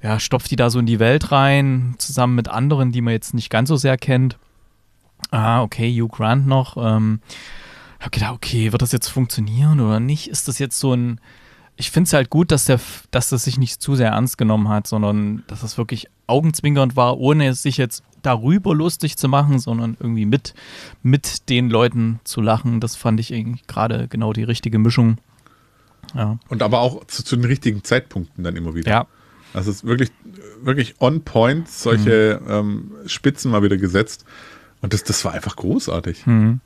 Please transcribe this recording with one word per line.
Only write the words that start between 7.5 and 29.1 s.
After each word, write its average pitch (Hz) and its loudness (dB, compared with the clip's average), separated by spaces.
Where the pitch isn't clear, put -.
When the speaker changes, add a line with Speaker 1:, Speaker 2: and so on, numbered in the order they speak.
Speaker 1:
hab - -10
gedacht, 113 -2
okay, 113 -2
wird 117 0
das 123 0
jetzt 123 -2
funktionieren 127 2
oder 110 2
nicht? 139 -2
Ist - -6
das 131 -6
jetzt 139 -4
so 135 0
ein, 120 -2
ich - -8
find's 170 2
halt 139 2
gut, 165 2
dass 143 2
der 131 4
F-, - -8
dass 123 0
das 123 -2
sich 127 -2
nicht 127 -2
zu 139 0
sehr 117 2
ernst 117 0
genommen 107 2
hat, 107 0
sondern 104 -2
dass 104 -12
das 110 -8
wirklich 117 -6
augenzwinkernd 147 2
war, 123 2
ohne 139 4
es 127 -2
sich 135 -2
jetzt 127 -4
darüber 151 2
lustig 160 -2
zu 139 0
machen, 139 4
sondern 117 -4
irgendwie 113 -2
mit, 135 0
mit - -2
den 123 2
Leuten 117 0
zu - -8
lachen. 113 0
Das 113 -6
fand 113 0
ich 113 -6
irgendwie 117 -8
gerade 117 -4
genau 113 -4
die 110 -2
richtige 113 -2
Mischung. 113 4
Ja. 113 -4
Speaker 2:
Und 117 -4
aber 120 2
auch 127 -2
zu, - -12
zu 131 -2
den 120 0
richtigen 120 -2
Zeitpunkten 95 -4
dann 87 -6
immer 82 -6
wieder. 82 -4
Speaker 1:
Ja. 117 2